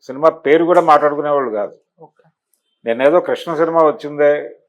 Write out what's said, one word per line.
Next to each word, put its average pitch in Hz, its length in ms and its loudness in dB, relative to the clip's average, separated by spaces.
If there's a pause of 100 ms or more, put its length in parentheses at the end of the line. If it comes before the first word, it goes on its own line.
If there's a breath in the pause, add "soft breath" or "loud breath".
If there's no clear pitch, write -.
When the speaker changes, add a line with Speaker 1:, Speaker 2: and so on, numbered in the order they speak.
Speaker 1:
సినిమా 143 260 -2
పేరు 156 360 2
కూడా 175 160 4
మాట్లాడుకునేవాళ్ళు 147 680 0
కాదు. 104 280 -6 (220)
Speaker 2:
ఓకే. - 300 -20 (540)
Speaker 1:
"నేనేదో 127 360 2
కృష్ణ 131 340 -8
సినిమా 165 320 0
వచ్చిందే 147 680 -2 (120)